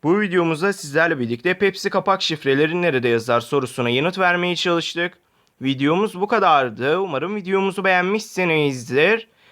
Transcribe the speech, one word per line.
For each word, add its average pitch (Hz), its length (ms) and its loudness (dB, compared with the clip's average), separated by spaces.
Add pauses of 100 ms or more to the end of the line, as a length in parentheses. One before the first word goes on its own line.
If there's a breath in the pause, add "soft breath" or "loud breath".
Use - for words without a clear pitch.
Bu 190 160 4
videomuzda 175 520 0
sizlerle 160 460 0
birlikte 120 380 -2
Pepsi 196 320 -2
kapak 190 320 0
şifreleri 156 600 0
nerede 131 260 0
yazar 117 340 2
sorusuna 127 480 -2
yanıt 160 300 0
vermeye 175 360 0
çalıştık. 170 640 -2 (440)
Videomuz 151 600 0
bu 202 60 -2
kadardı. 151 720 2
Umarım 180 360 -4
videomuzu 190 480 -2
beğenmişsinizdir. 165 1400 0 (240 soft breath)